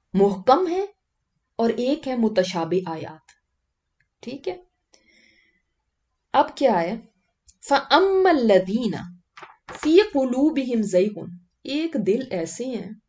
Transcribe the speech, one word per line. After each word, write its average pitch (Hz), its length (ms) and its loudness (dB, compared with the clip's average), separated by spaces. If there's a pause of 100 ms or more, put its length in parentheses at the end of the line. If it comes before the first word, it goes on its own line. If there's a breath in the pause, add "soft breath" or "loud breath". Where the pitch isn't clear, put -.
(160)
मुहकम 202 500 4
है 381 220 -2 (680)
और 226 120 0
एक 254 360 -2
है 240 120 -4
मुतशाबे 185 720 0
आयात, 160 340 -12 (1000)
ठीक 277 260 -12
है? 359 180 -8 (1700 soft breath)
अब 294 240 2
क्या 233 200 2
है? 185 300 -6 (600)
फ़अम्मल्लज़ीना 254 1500 2 (500)
फ़ी 330 280 4
क़ुलूबिहिम 262 800 0
ज़ैग़ुन, 185 580 -2 (260)
एक 302 300 -4
दिल 226 360 -2
ऐसे 175 320 -6
हैं 220 440 -10